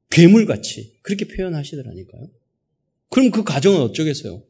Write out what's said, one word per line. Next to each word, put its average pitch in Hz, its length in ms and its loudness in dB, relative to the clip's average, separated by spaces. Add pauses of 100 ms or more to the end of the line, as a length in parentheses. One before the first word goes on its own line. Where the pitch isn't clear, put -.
괴물같이 170 920 4
그렇게 202 240 -8
표현하시더라니까요. 143 1040 -12 (800)
그럼 254 220 2
그 214 120 -2
가정은 175 380 0
어쩌겠어요? 131 680 -6